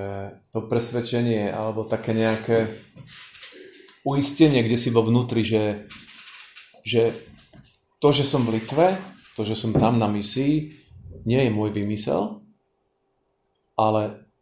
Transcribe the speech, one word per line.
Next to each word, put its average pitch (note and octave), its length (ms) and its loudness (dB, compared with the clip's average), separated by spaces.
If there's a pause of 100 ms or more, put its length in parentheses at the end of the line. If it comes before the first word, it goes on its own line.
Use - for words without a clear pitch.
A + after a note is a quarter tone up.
(500)
to A2 160 -6
presvedčenie A#2 840 -2
alebo A2 340 -4
také A2 300 -4
nejaké A2+ 520 0 (1400)
uistenie, C#3 600 4
kde A2+ 140 0
si A#2+ 140 -2
vo A2+ 120 4
vnútri, A#2 400 2
že, G#2 440 0 (960)
že A2+ 320 0 (880)
to, D3 100 6
že C#3+ 160 2
som C3 180 2
v A2 140 0
Litve, E3 380 2 (360)
to, A2 120 -6
že G#2+ 100 -2
som A2 180 -2
tam A2+ 240 2
na A2+ 80 2
misii, C3 720 -2 (480)
nie A#2+ 160 2
je B2+ 100 2
môj G#2 220 -2
výmysel, G#2+ 720 -4 (1300)
ale G#2+ 540 0 (140)